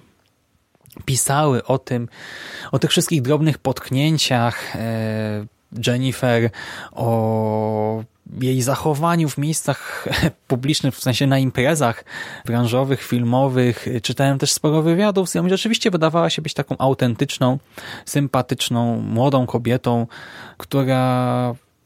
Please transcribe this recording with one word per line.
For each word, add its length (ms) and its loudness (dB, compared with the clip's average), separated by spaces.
pisały 600 2
o 140 2
tym, 300 -6
o 60 2
tych 120 0
wszystkich 320 2
drobnych 360 2
potknięciach, 1200 0
e, 720 -4
Jennifer, 640 2
o 1120 0
jej 220 0
zachowaniu 640 2
w 100 -10
miejscach 680 -4
<laughs> 300 -2
publicznych, 460 0
w 80 -12
sensie 240 2
na 120 4
imprezach 640 2
branżowych, 580 0
filmowych. 840 2
Czytałem 360 0
też 140 0
sporo 300 2
wywiadów 460 2
z 60 -4
nią 120 0
i 40 2
rzeczywiście 400 0
wydawała 400 2
się 120 -4
być 120 -8
taką 240 -4
autentyczną, 800 2
sympatyczną, 920 0
młodą 500 2
kobietą, 600 0
która, 960 0